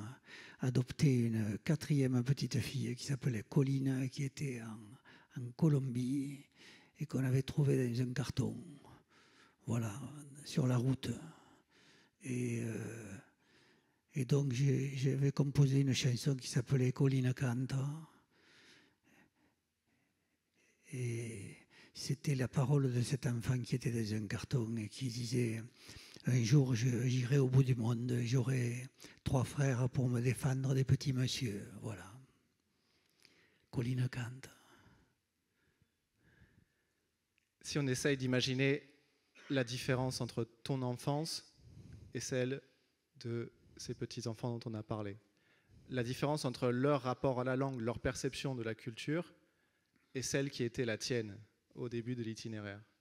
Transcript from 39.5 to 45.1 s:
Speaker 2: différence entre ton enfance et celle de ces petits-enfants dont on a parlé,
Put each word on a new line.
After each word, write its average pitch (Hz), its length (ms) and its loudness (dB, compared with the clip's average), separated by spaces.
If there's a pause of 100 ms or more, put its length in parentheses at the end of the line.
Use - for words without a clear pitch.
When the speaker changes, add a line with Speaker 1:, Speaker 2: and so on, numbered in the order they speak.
Speaker 2:
différence 127 580 -2
entre 117 240 -4 (180)
ton 135 180 -2
enfance 143 720 -4 (600)
et 120 60 -6
celle 127 420 -2 (580)
de 117 320 -8 (260)
ces - 160 -10
petits-enfants 117 640 -6
dont 117 140 -10
on - 20 -6
a 107 100 -8
parlé, 107 340 -6 (720)